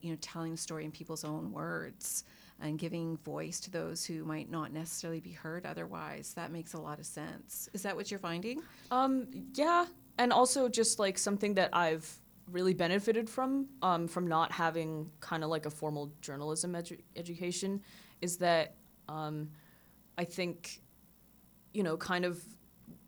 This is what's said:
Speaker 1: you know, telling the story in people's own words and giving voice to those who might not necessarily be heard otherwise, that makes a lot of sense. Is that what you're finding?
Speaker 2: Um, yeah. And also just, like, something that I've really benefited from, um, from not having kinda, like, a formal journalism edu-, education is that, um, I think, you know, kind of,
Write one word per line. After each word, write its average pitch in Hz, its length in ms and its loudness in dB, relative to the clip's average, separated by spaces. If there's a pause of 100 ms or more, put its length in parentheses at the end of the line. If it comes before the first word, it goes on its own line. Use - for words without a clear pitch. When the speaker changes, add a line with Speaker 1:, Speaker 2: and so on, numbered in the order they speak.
Speaker 1:
you 170 80 -6
know, 160 100 -4
telling 165 320 -6
the 165 60 -6
story 156 260 -6
in 156 80 -8
people's 156 320 -8
own 156 260 -4
words - 720 -6 (360)
and 151 180 -4
giving 165 380 -4
voice 156 440 -6
to - 100 -10
those 165 340 -4
who 160 180 -6
might 156 280 -6
not 160 200 -4
necessarily 165 480 -6
be 175 140 -10
heard 165 320 -8
otherwise, 156 680 -8
that 165 180 -6
makes 165 220 -8
a 170 40 -8
lot 151 220 -8
of 160 60 -12
sense. 156 680 -10
Is 190 100 -6
that 196 140 -2
what 196 140 -6
you're 196 100 -6
finding? 196 420 -4 (280)
Speaker 2:
Um, 262 360 4 (280)
yeah. 349 320 6 (320)
And 247 120 6
also 254 380 8
just, 220 300 4
like, 196 200 4
something 208 360 2
that 190 180 6
I've 160 360 4 (440)
really 185 220 4
benefited 202 560 4
from, 269 360 2 (160)
um, 170 240 4
from 175 220 0
not 160 240 4
having 160 580 0 (160)
kinda, 160 220 -2
like, 156 180 0
a 151 40 -2
formal 151 500 -2
journalism 160 540 -2
edu-, 170 280 -8 (140)
education 175 640 -4 (400)
is 175 160 -2
that, 165 400 4 (320)
um, 151 420 -4 (680)
I 175 60 0
think, - 580 -6 (920)
you 208 100 0
know, 160 140 2
kind 180 300 0
of, 175 140 -2 (680)